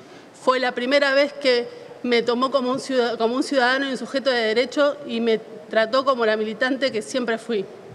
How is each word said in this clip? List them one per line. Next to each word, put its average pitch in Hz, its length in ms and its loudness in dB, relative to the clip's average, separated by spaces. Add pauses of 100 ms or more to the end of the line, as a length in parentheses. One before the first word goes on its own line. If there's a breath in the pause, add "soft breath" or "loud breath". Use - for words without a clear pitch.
(400 loud breath)
Fue 254 200 2
la 247 140 0
primera 269 400 2
vez 285 200 2
que 240 340 2 (360 loud breath)
me 240 180 2
tomó 247 300 0
como 247 200 0
un 226 80 -2
ciudad-, 240 380 0
como 226 180 0
un 277 80 0
ciudadano 269 440 2
y 269 40 -4
un 247 60 -4
sujeto 254 320 -2
de 240 120 2
derecho 262 560 2 (100)
y 233 140 -2
me 226 180 2 (300)
trató 220 360 2
como 247 200 2
la 220 120 2
militante 233 540 -2
que 220 100 -4
siempre 233 380 -2
fui. 208 260 -4 (300)